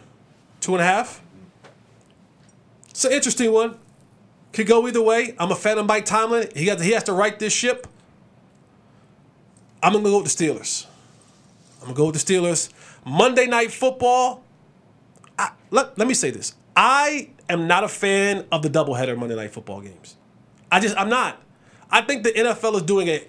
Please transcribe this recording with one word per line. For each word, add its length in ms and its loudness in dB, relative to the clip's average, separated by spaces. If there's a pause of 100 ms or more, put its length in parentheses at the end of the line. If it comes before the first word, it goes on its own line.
(600)
Two 140 -4
and 80 2
a 40 2
half? 360 0 (1700)
It's 160 -4
an 60 2
interesting 420 0
one. 240 0 (760)
Could 140 -2
go 200 4
either 140 0
way. 360 2
I'm 140 -2
a 40 -2
fan 220 0
of 80 0
Mike 200 0
Tomlin. 500 0
He 100 -4
got, 160 0
he 100 2
has 120 2
to 100 -2
right 240 2
this 160 -2
ship. 340 -2 (2000)
I'm 100 4
gonna 100 2
go 180 2
with 140 -2
the 100 -2
Steelers. 420 -6 (920)
I'm 140 -12
gonna 0 -
go 140 2
with 180 -4
the 80 2
Steelers. 360 0 (360)
Monday 400 4
Night 260 0
Football. 720 0 (920)
I, 140 -2 (180)
let, 280 0
let 100 0
me 60 0
say 180 -2
this. 240 -12 (200)
I 540 2 (200)
am 180 -4
not 160 2
a 40 -2
fan 640 -2
of 120 -2
the 60 -2
doubleheader 480 -2
Monday 180 -6
Night 160 -10
Football 300 -14
games. 340 -20 (560)
I 80 4
just, 180 -2
I'm 120 -2
not. 320 -2 (480)
I 120 2
think 220 -4
the 120 0
N 120 2
F 160 -4
L 120 0
is 80 -2
doing 240 0
a, 220 -4